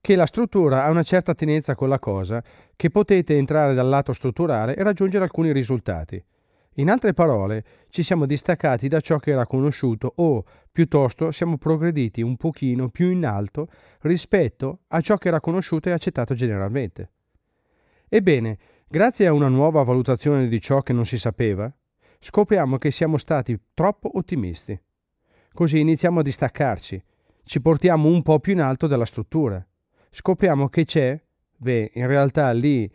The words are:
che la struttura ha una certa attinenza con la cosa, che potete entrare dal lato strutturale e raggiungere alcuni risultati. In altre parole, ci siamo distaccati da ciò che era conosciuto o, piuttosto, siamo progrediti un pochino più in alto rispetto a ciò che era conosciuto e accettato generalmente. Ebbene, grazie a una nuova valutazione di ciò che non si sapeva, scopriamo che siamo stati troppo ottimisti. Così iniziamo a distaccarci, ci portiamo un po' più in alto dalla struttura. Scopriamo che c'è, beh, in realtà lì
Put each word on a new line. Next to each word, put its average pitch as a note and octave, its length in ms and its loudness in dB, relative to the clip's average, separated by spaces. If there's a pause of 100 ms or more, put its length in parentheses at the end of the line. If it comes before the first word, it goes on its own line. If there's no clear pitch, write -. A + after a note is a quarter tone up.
che G3 160 4
la E3+ 100 4
struttura D#3+ 560 2
ha D3+ 80 2
una E3 140 2
certa F3+ 260 0
attinenza D3+ 460 -2
con C3+ 120 -2
la C3+ 120 0
cosa, G2 420 -6 (320)
che - 160 0
potete G3 460 2
entrare C#3+ 380 2
dal B2+ 140 2
lato C#3 240 0
strutturale B2+ 640 -2
e F#3+ 80 -4
raggiungere G3 400 0
alcuni E3 300 -2
risultati. G#2 680 -4 (580)
In C#3+ 120 0
altre A3 240 0
parole, A2 500 0 (260)
ci - 120 -4
siamo D#3 240 0
distaccati C#3 640 -2
da D#3 100 0
ciò D3+ 200 0
che D3+ 120 -4
era B2+ 160 0
conosciuto C3 680 -2
o, D3+ 260 0 (300)
piuttosto, D#3+ 580 0
siamo E3 280 -2
progrediti D3+ 640 -2
un A#2+ 140 -2
pochino B2+ 520 -4
più F3 200 0
in F3+ 160 0
alto G#2 440 -4 (320)
rispetto D#3 880 0
a E3 120 0
ciò G#3 160 2
che F#3 120 -4
era E3 100 2
conosciuto E3+ 520 -2
e - 20 0
accettato C#3 420 -4
generalmente. G#2+ 800 -4 (960)
Ebbene, C#3 500 2 (280)
grazie G3+ 400 2
a E3 60 4
una C#3+ 160 4
nuova D3 340 4
valutazione B2+ 640 0
di A2+ 140 0
ciò C3+ 220 0
che - 100 -4
non A#2+ 140 0
si A#2+ 120 -6
sapeva, G#2+ 540 -2 (480)
scopriamo F3 580 0
che D3+ 120 0
siamo D#3+ 260 0
stati C3 420 -2 (140)
troppo - 460 -2
ottimisti. G2 600 -6 (760)
Così D#3 280 2
iniziamo E3 400 2
a - 20 2
distaccarci, B2 800 -4 (420)
ci - 160 -4
portiamo D#3 480 4
un E3+ 140 4
po' D#3 180 4
più G3 120 -2
in F3+ 80 0
alto C3+ 260 -2
dalla B2+ 200 0
struttura. A2 580 -4 (460)
Scopriamo D#3 580 0
che E3 160 0
c'è, C#3+ 360 0 (360)
beh, A#2 380 -2
in B2 120 -4
realtà C#3 460 2
lì A#2+ 420 0